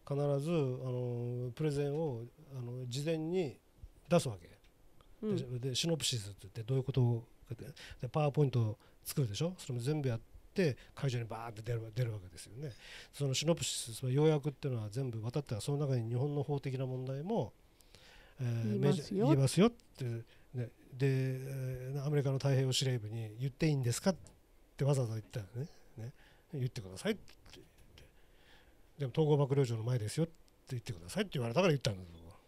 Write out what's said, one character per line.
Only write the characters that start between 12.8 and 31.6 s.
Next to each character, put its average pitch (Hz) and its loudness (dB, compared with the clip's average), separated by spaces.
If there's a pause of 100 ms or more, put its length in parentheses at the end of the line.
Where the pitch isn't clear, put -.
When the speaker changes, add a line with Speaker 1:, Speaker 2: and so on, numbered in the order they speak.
Speaker 1:
そ 143 -2
の 131 0
シ 147 -2
ノ 170 6
プ 147 -6
シ - -6
ス、 - -10
そ 131 -6
の 127 2
要 147 6
約 151 4
っ 143 -4
て - -6
い - 0
う - -2
の 113 -2
は 104 -4
全 127 -4
部 110 -6
渡 123 -2
っ - -2
た 123 -4
ら、 101 -4
そ - -4
の 139 0
中 135 2
に 113 0
日 120 -2
本 143 0
の 143 0
法 143 -2
的 131 -4
な 131 -2
問 127 -4
題 135 -6
も、 180 -2 (880)
え 131 -2
ー、 117 0
Speaker 2:
言 104 2
い - 2
ま 143 6
す - 2
よ。 - -4
Speaker 1:
メ - -
ジ - -
ャ - -2
ー、 240 4
言 - 8
い - 6
ま 135 6
す 160 2
よ 208 8
っ - 0
て、 - -12
ね。 117 -4 (320)
で、 120 -4 (320)
え 131 0
ー、 143 -2
ア 151 0
メ 147 4
リ 139 4
カ 139 2
の 135 2
太 139 2
平 135 6
洋 131 4
司 131 2
令 127 2
部 107 -8
に、 110 -6
「言 135 -2
っ - -12
て - 2
い 156 6
い 147 4
ん 135 2
で 120 2
す - -2
か？」 190 2
っ 170 4 (600)
て 139 0
わ 143 6
ざ 131 2
わ 117 0
ざ 110 -4
言 110 -4
っ - -10
た - -6
の 95 -8 (160)
ね。 165 -8 (300)
ね。 113 -10 (420)
「言 131 -2
っ - 2
て - -10
く 95 -10
だ 92 -12
さ 190 -2
い」 - 2
っ - 0
て - -14 (320)
言 - -18
っ - -20 (300)
て。 - -20 (960)
「で 143 -4
も、 117 -6
統 160 4
合 147 6
幕 139 4
僚 139 4
長 117 0
の 110 -2
前 123 2
で 104 -2
す - -6
よ」 156 2
っ - -2
て - -6 (380)
言 127 -4
っ - -12
て 117 -8
く 82 -16
だ 87 -14
さ - -2
い 220 2
っ - -10
て 175 -14
言 135 0
わ 117 0
れ 117 -2
た 160 4